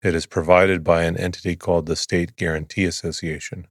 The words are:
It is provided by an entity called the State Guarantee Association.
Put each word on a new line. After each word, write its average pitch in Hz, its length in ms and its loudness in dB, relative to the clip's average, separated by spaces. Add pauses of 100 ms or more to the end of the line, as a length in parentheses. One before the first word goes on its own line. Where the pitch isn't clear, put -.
It 90 120 0
is 82 100 -2
provided 90 580 4
by 85 200 4
an 85 160 0
entity 90 360 -4
called 85 300 0
the 80 120 -4
State - 400 -4
Guarantee 80 480 -4
Association. 85 880 -8